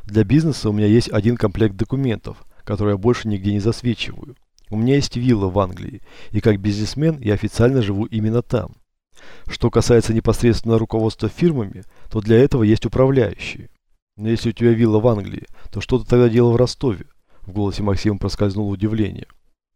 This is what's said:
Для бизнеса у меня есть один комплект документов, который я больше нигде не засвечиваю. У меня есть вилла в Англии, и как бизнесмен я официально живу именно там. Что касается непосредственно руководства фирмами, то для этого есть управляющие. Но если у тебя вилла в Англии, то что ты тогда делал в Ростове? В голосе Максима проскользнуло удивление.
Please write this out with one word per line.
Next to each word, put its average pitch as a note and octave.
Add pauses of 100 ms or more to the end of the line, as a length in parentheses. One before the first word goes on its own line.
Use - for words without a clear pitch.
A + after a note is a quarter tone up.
Для G#2
бизнеса C3+
у G#2
меня G#2
есть A#2
один A2+
комплект G#2
документов, A2+ (260)
который G#2
я G2+
больше A#2
нигде G2+
не G#2
засвечиваю. - (340)
У G#2
меня A#2+
есть C#3
вилла A#2
в F#2
Англии, F#2 (300)
и G#2
как G#2+
бизнесмен G#2+
я G#2
официально A#2+
живу G2+
именно A2
там. G2 (720)
Что -
касается A2+
непосредственно A2+
руководства A2
фирмами, B2 (260)
то A2
для A2
этого C3
есть G#2+
управляющие. B2+ (480)
Но G#2+
если A#2
у -
тебя A#2
вилла A2
в A#2
Англии, G2 (240)
то G#2
что B2
ты A2
тогда B2
делал A#2+
в A#2
Ростове? B2 (360)
В F#2
голосе G2+
Максима G2+
проскользнуло G2+
удивление. G#2 (480)